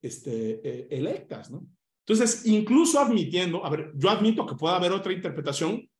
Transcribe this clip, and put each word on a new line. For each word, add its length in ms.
este, 600
eh, 280
electas, 580
¿no? 160
Entonces, 400
incluso 540
admitiendo, 640
a 40
ver, 260
yo 140
admito 360
que 100
pueda 200
haber 160
otra 200
interpretación 760